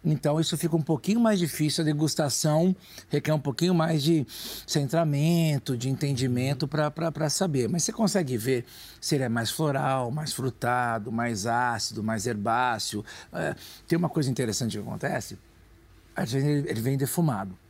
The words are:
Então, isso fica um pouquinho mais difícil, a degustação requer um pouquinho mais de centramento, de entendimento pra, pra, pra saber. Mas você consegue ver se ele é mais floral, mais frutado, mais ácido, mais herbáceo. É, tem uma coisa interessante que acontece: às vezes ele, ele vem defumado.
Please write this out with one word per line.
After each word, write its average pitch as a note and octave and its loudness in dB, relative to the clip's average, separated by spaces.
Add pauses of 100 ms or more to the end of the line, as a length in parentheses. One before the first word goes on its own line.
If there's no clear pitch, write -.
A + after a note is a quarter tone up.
Então, D3+ 2
isso D#3+ 0
fica E3 0
um D#3+ 2
pouquinho E3 0
mais A3 4
difícil, D3+ 0
a - 2
degustação D#3 2 (360)
requer D3 0
um D3 0
pouquinho D#3+ 0
mais E3 2
de D3+ 4 (400)
centramento, D3+ 2
de B2 -2
entendimento C3 0
pra, D3+ 0
pra, D#3+ -2
pra D3 -2
saber. C#3 0
Mas E3+ 0
você - -2
consegue F3+ 0
ver A#2+ 0 (360)
se - 0
ele C3 2
é B2 0
mais A2+ 0
floral, C3+ 0
mais D3+ -6
frutado, A#2+ -2
mais A2+ -2
ácido, A#2 0
mais A2 -2
herbáceo. A2+ 0 (280)
É, D3+ -4 (320)
tem E3+ 2
uma E3+ 0
coisa C3+ 0
interessante A2+ -2
que G2+ -8
acontece: G#2+ -6 (800)
às - -2
vezes C3+ 2
ele, C#3+ 0
ele A2 -2
vem C3 0
defumado. B2 0 (120)